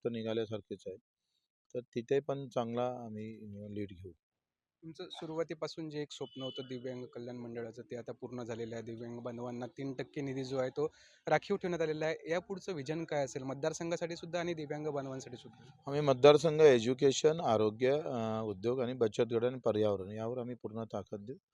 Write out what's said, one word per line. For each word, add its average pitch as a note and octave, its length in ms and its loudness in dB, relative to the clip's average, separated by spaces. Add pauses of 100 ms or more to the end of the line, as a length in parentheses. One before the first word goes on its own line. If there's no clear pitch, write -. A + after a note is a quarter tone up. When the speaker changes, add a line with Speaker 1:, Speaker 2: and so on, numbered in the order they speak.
Speaker 1:
तर B2 40 -4
निघाल्यासारखेच A2 760 -4
आहे, F#2+ 100 -10 (800)
तर B2+ 60 -6
तिथे A#2+ 400 -2
पण C#3 280 -6
चांगला A#2+ 380 -2
आम्ही, A2+ 500 -10
अ, G#2 340 -14
लीड G2+ 180 -6
घेऊ. F2+ 240 -16 (680)
Speaker 2:
तुमचं D#3+ 280 -16
सुरुवातीपासून D#3+ 800 -8
जे D3 120 -6
एक D3 100 -10
स्वप्न C3 300 -12
होतं C3 200 -8
दिव्यांग B2+ 420 -10
कल्याण A#2+ 320 -12
मंडळाचं, A#2 460 -10
ते A#2+ 140 -10
आता A#2 160 -10
पूर्ण B2 300 -10
झालेलं A2+ 320 -8
आहे. A2+ 100 -8
दिव्यांग A#2 360 -10
बांधवांना A#2+ 460 -8
तीन C3+ 260 -8
टक्के C3 280 -8
निधी C3+ 240 -4
जो C3 140 -4
आहे, B2+ 120 0
तो D3 180 -2 (380)
राखीव E3 300 2
ठेवण्यात F3 260 -2
आलेला D#3 240 0
आहे. D#3 240 -4
या E3+ 80 2
पुढचं F#3 340 -6
व्हिजन D#3 320 -4
काय D3 200 0
असेल C3 180 -6
मतदारसंघासाठी D#3+ 720 -4
सुद्धा E3+ 220 -6
आणि E3+ 160 -2
दिव्यांग D3+ 320 -6
बांधवांसाठी C3 500 -6
सुद्धा? - 340 -20 (160)
Speaker 1:
आम्ही C#3+ 140 0
मतदारसंघ, D3 600 8
एज्युकेशन, C#3 800 8
आरोग्य, A#2+ 640 4
अ, A2+ 380 -2
उद्योग A2 380 -2
आणि A#2+ 120 -2
बचत A#2 400 2
गट A#2 120 2
आणि B2+ 140 0
पर्यावरण G#2 520 2
यावर A2+ 280 -6
आम्ही B2 160 -6
पूर्ण A2 300 -8
ताकद G#2+ 360 -8
देऊ. A#2 160 -12 (180)